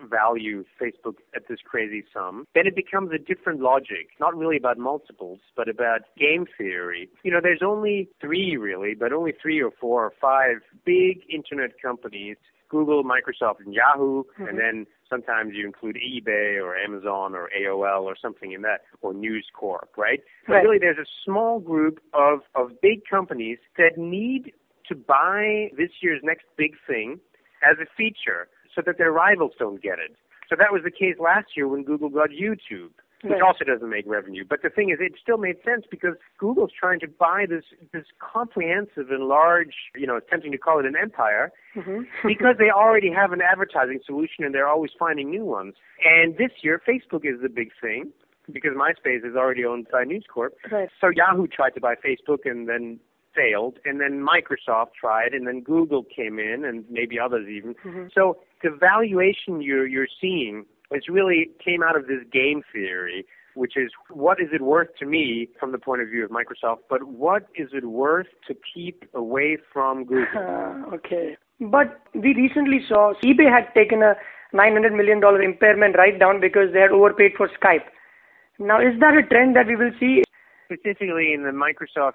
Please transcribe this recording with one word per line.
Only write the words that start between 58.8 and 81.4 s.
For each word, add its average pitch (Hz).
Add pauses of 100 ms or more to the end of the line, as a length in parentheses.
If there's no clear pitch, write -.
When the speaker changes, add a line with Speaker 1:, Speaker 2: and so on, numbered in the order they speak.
Speaker 1:
you're, 135
you're 131 (140)
seeing 120 (260)
is 143
really 175 (140)
came 175
out 165
of 135
this 131 (100)
game 143 (100)
theory, 92 (300)
which 127
is, 127 (200)
what 170
is 175
it 151
worth 156 (120)
to 143
me 131 (100)
from 131
the 123
point 123
of 113
view 113
of 104
Microsoft, 117
but 131
what 147
is 156
it 135
worth 143 (200)
to 135 (180)
keep 175 (100)
away 135 (160)
from 135
Google? 127 (100)
Speaker 2:
Uh, -
okay. 165 (240)
But 226 (140)
we 233
recently 269
saw 208 (100)
eBay 269
had 240
taken 220
a 208 (400)
nine 208
hundred 220
million 208
dollar 202
impairment 202
write-down 190
because 185
they 190
had 196
overpaid 202
for 202
Skype. 170 (720)
Now, 208
is 240
that 302
a 302
trend 254
that 247
we 233
will 233
see? 254 (420)
Speaker 1:
Specifically 170
in 143